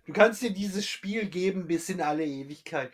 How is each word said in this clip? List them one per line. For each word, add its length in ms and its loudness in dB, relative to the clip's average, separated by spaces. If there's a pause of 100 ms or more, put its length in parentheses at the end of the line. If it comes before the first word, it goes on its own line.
du 80 -10
kannst 300 6
dir 100 0
dieses 340 -2
Spiel 400 -4
geben 380 0
bis 240 -2
in 120 -4
alle 240 0
Ewigkeit. 680 -6